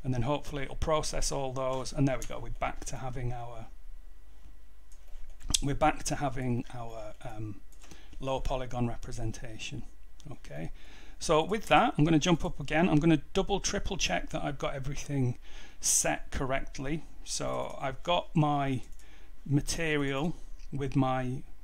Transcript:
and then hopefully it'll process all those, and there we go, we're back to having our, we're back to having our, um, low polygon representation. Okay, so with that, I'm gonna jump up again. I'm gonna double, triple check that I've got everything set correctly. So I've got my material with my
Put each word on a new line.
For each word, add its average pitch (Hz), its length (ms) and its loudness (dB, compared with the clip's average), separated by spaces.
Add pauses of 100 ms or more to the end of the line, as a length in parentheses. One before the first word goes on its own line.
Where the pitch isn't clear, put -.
and 131 80 0
then 120 80 2
hopefully 143 420 0
it'll 127 140 -4
process 156 560 2
all 135 180 -2
those, 131 400 -2
and 139 160 4
there 127 100 2
we - 80 -2
go, 120 140 -4
we're 120 120 -4
back - 340 -2
to - 100 -4
having 123 380 -2
our, 120 320 -6 (2000)
we're 139 140 2
back 156 280 4
to 147 120 0
having 127 480 0 (100)
our, 117 400 -6 (120)
um, 107 340 -4 (640)
low 135 200 0
polygon 123 440 0
representation. 117 960 -4 (480)
Okay, 151 420 -6 (480)
so 156 220 6
with 196 260 0
that, 190 300 8
I'm 147 60 6
gonna 160 160 6
jump 170 240 4
up 175 160 -2
again. 156 300 4
I'm 147 80 6
gonna 156 240 6 (120)
double, 196 280 2
triple - 340 0
check 185 360 0
that - 120 -2
I've 143 140 -2
got 147 180 -2
everything 135 600 0 (420)
set - 520 2
correctly. 139 720 0 (180)
So 131 560 -2
I've 135 240 -2
got - 320 2
my 143 460 4 (640)
material 147 880 0 (380)
with 135 240 0
my 131 460 2 (200)